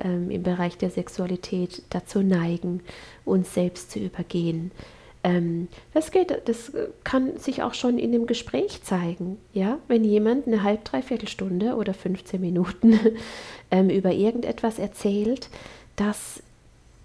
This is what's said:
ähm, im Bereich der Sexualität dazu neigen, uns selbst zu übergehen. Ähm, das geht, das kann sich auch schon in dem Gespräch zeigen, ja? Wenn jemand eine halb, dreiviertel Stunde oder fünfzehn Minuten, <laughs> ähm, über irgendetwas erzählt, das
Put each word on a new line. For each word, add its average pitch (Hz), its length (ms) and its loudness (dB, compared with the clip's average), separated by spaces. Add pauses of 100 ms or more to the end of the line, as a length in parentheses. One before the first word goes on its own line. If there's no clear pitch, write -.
ähm, 180 260 -2
im 175 120 -4
Bereich 175 340 -2
der 185 140 -2
Sexualität 180 1000 -4
dazu 180 320 -2
neigen, 175 580 0 (440)
uns 190 300 0
selbst 180 360 -2
zu - 80 -8
übergehen. 170 720 -4 (540)
Ähm, 170 420 0 (260)
das 311 200 0
geht, 370 360 2
das 226 220 -4 (320)
kann 262 360 0
sich - 260 -6
auch 233 100 -4
schon 240 240 0
in 233 140 0
dem 233 160 2
Gespräch 262 560 -4
zeigen, 175 540 -2 (140)
ja? 208 260 0 (100)
Wenn 233 160 4
jemand 214 420 4
eine 220 160 2
halb, 208 220 2
dreiviertel 254 420 -4
Stunde 196 480 -2
oder 202 200 -2
fünfzehn 185 460 -4
Minuten, 185 600 6 (340)
<laughs> - 380 -16
ähm, 190 180 6
über 185 220 4
irgendetwas 226 640 0
erzählt, 208 680 -2 (480)
das - 480 -2 (600)